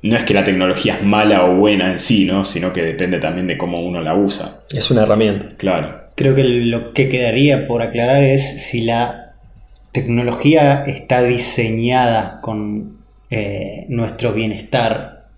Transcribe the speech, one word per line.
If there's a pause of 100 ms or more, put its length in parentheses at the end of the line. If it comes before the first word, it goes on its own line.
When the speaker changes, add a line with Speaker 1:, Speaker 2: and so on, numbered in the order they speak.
Speaker 1:
no
es
que
la
tecnología
es
mala
o
buena
en
sí,
¿no?
Sino
que
depende
también
de
cómo
uno
la
usa. (120)
Speaker 2:
Es
una
herramienta.
Speaker 1:
Claro. (120)
Speaker 3:
Creo
que
lo
que
quedaría
por
aclarar
es
si
la (580)
tecnología
está
diseñada
con, (320)
eh,
nuestro
bienestar (140)